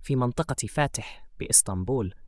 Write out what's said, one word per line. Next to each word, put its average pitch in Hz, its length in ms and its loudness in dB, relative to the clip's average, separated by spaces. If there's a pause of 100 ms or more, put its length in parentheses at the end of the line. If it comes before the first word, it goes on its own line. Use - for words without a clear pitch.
في 139 140 2
منطقة 123 520 0
فاتح - 600 -2 (120)
بإسطنبول 95 720 2 (140)